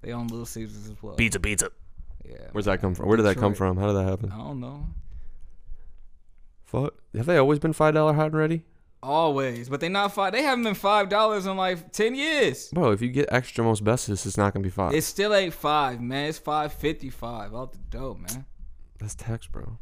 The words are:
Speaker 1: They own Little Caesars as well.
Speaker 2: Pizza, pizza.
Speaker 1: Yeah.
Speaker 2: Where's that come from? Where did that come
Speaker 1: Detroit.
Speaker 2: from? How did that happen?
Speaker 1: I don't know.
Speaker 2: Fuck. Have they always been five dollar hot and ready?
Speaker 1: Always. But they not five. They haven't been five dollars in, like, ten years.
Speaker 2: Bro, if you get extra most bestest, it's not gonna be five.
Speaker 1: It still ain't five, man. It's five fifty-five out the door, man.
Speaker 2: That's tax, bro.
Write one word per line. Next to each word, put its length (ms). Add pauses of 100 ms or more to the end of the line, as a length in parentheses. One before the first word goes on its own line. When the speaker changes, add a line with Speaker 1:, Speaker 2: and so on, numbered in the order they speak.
Speaker 1:
They 120
own 140
Little 200
Caesars 440
as 120
well. 120
Speaker 2:
Pizza, 240
pizza. 320 (580)
Speaker 1:
Yeah. 220
Speaker 2:
Where's 160
that 140
come 160
from? 100
Where 100
did 100
that 100
come 160
Speaker 1:
Detroit. 240
Speaker 2:
from? 20
How 80
did 80
that 140
happen? 240
Speaker 1:
I 60
don't 220
know. 260 (1800)
Speaker 2:
Fuck. 300 (200)
Have 120
they 120
always 220
been 120
five 220
dollar 200
hot 120
and 80
ready? 300 (380)
Speaker 1:
Always. 680
But 100
they 80
not 240
five. 200
They 100
haven't 220
been 100
five 340
dollars 380
in, 100
like, 360
ten 240
years. 540
Speaker 2:
Bro, 200
if 100
you 80
get 220
extra 340
most 200
bestest, 420
it's 100
not 160
gonna 120
be 60
five. 220
Speaker 1:
It 120
still 280
ain't 220
five, 480
man. 260
It's 100
five 360
fifty-five 800
out 180
the 60 (180)
door, 220
man. 260 (540)
Speaker 2:
That's 160
tax, 320
bro. 360